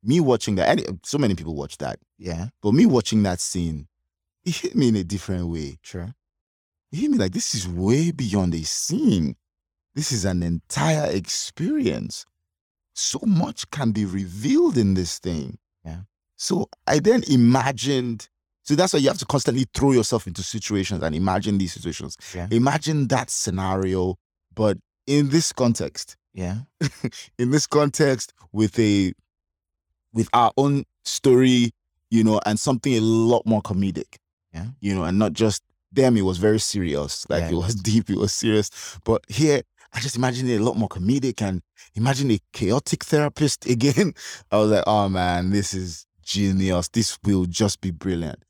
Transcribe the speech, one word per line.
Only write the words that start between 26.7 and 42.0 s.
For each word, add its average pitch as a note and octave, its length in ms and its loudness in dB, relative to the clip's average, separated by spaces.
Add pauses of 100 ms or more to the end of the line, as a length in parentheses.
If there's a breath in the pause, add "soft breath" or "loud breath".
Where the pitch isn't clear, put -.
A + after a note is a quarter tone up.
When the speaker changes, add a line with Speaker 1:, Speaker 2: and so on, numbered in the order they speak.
Speaker 1:
<laughs> - 400 -10
In B2 120 0
this D3 160 2
context C#3+ 680 0 (200)
with G#2+ 260 0
a, G2+ 340 2 (1000)
with A2+ 220 0
our A#2 240 4
own C#3 260 2 (200)
story, B2+ 680 4 (400)
you A2+ 120 4
know, G#2+ 220 4
and G#2+ 160 -2
something C3 340 0
a A2+ 60 2
lot A2+ 460 2
more G#2+ 160 0
comedic. F#2 540 -4 (360)
Speaker 2:
Yeah. E2 140 -12 (140)
Speaker 1:
You G2 140 -2
know, F#2 100 -2
and F#2 140 0
not G#2 140 2
just G#2+ 300 0 (280)
them, B2+ 260 4
it G2+ 60 2
was F#2 160 0
very G#2+ 220 4
serious. C#2+ 680 -4
Like, D#2 120 0
Speaker 2:
Yeah, E2 80 -4
Speaker 1:
it E2 40 0
was F2+ 200 -2
Speaker 2:
yes. G2 80 -6
Speaker 1:
deep, G#2+ 280 2
it F#2+ 80 0
was - 140 0
serious. - 720 -2
But A2+ 240 0
here, C#3+ 340 2 (320 soft breath)
I A#2+ 60 -6
just B2 160 -6
imagine B2+ 320 -2
it A2+ 120 2
a G#2+ 40 2
lot - 120 0
more G#2+ 120 0
comedic A#2+ 540 -2
and F#2+ 180 -2 (340 soft breath)
imagine B2+ 360 0